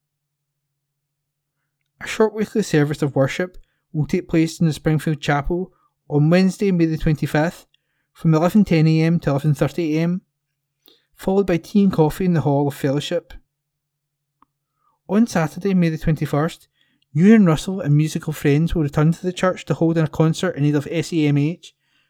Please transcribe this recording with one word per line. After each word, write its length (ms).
A 60
short 260
weekly 300
service 400
of 120
worship 440
will 120
take 220
place 320
in 80
the 60
Springfield 480
Chapel 500
on 200
Wednesday, 400
May 140
the 140
twenty-fifth, 680
from 220
eleven 320
ten 220
A 160
M 180
to 80
eleven 240
thirty 440
A 40
M, 200
followed 340
by 80
tea 280
and 100
coffee 320
in 80
the 80
Hall 260
of 60
Fellowship. 600
On 180
Saturday, 480
May 140
the 100
twenty-first, 720
Ewan 320
Russell 340
and 160
musical 380
friends 420
will 80
return 300
to 80
the 100
church 320
to 100
hold 240
a 120
concert 480
in 80
aid 100
of 160
S 220
A 140
M 100
H 360